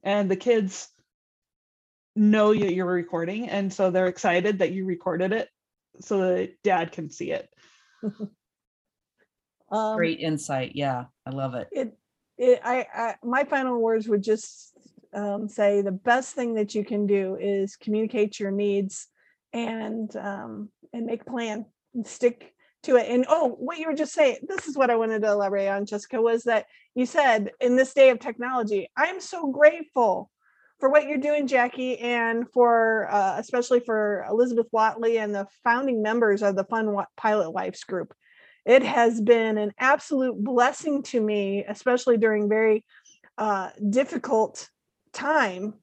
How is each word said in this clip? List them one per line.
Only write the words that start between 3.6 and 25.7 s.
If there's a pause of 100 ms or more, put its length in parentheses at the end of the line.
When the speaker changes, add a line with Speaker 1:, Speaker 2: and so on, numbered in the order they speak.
Speaker 1:
so
they're
excited
that
you
recorded
it (520)
so
that
dad
can
see
it. (540)
Speaker 2:
<laughs> (1600)
Um,
Speaker 3:
Great
insight.
Yeah, (220)
I
love
it.
Speaker 2:
It, (460)
it,
I,
I,
my
final
words
would
just, (420)
um,
say
the
best
thing
that
you
can
do
is
communicate
your
needs (440)
and,
um, (240)
and
make
a
plan (280)
and
stick (300)
to
it.
And,
oh, (100)
what
you
were
just
saying,
this
is
what
I
wanted
to
elaborate
on,